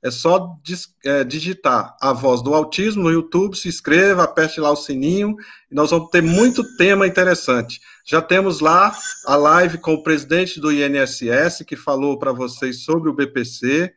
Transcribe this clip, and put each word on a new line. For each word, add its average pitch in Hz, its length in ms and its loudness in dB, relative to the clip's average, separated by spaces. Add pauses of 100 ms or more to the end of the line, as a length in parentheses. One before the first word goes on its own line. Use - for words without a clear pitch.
É 131 80 -4
só 175 520 0
dis-, 175 320 -12 (100)
é, 139 200 0
digitar 151 760 -2
A 135 120 0
Voz 123 280 0
do 139 140 -2
Autismo 185 500 -2
no 165 60 2
YouTube, 175 460 -2
se - 100 -10
inscreva, 180 560 2
aperte 160 380 0
lá 147 100 2
o 147 60 2
sininho, 170 580 -2 (340)
e - 60 -20
nós 196 160 2
vamos 165 200 0
ter 175 120 4
muito 214 400 4 (140)
tema 196 320 4
interessante. 160 720 0 (240)
Já 160 180 0
temos 180 380 0
lá 175 340 4 (320)
a 139 80 2
live 160 440 4
com 160 160 0
o 156 100 -6
presidente 160 560 -2
do 151 100 -2
I 147 120 0
N 139 160 0
S 131 300 -2
S, 151 360 0
que - 100 -10
falou 139 460 -2
pra 135 100 -2
vocês 123 540 -6
sobre 160 260 -2
o - 40 -6
B 143 120 -2
P 131 180 -6
C. 139 520 -2